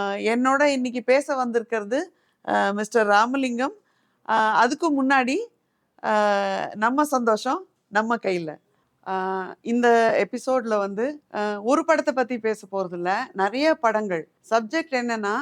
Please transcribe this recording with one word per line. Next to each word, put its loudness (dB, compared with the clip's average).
என்னோட 2
இன்னைக்கு 0
பேச 2
வந்திருக்கிறது, -2
ஆ, 2
மிஸ்டர் 0
ராமலிங்கம். 0
ஆ, 2
அதுக்கு 2
முன்னாடி, 2
ஆ, 0
நம்ம 2
சந்தோஷம் 0
நம்ம 0
கையில. -4
ஆ, -6
இந்த 2
எபிசோட்ல -2
வந்து, -4
ஆ, -4
ஒரு 2
படத்தை 2
பத்தி -2
பேச -4
போறதில்ல, -4
நிறைய 0
படங்கள். -2
சப்ஜெக்ட் -2
என்னன்னா, -2